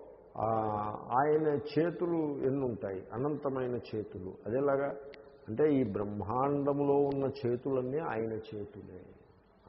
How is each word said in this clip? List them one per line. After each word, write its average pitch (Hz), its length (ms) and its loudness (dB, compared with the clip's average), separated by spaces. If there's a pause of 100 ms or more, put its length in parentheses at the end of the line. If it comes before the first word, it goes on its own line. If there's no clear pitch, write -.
(380)
ఆ, 107 100 0 (640)
ఆయన 151 360 4
చేతులు 151 1000 0
ఎన్ని 135 200 0
ఉంటాయి? 98 480 -4
అనంతమైన 131 600 -2
చేతులు. 101 580 -6 (140)
అదేలాగా 139 480 2 (520)
అంటే 143 280 4
ఈ 131 80 6
బ్రహ్మాండంలో 131 1120 2
ఉన్న 139 320 4
చేతులన్నీ 127 720 0
ఆయన 113 360 -2
చేతులే, 98 680 -10 (680)